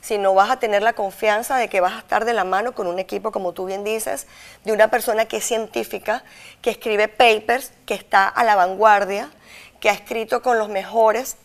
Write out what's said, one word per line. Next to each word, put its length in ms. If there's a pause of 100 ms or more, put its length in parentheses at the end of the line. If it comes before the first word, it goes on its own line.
sino 340
vas 160
a 80
tener 240
la 100
confianza 640
de 120
que 120
vas 140
a 60
estar 240
de 100
la 100
mano 300
con 140
un 100
equipo, 340
como 200
tú 140
bien 180
dices, 420 (380)
de 80
una 160
persona 380
que 120
es 80
científica, 760 (380)
que 100
escribe 380
papers, 640 (140)
que 80
está 340
a 160
la 120
vanguardia, 760 (500)
que 80
ha 40
escrito 500
con 160
los 100
mejores 760